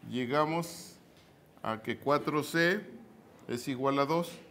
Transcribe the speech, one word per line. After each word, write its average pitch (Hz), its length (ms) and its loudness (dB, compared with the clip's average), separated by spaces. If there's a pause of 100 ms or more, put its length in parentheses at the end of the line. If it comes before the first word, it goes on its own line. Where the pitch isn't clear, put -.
llegamos 147 880 0 (640)
a 110 200 -2
que 113 160 -4
cuatro 143 440 2
C 175 380 2 (680)
es 120 200 -4
igual 135 300 2
a 139 80 4
dos. 170 240 0 (200)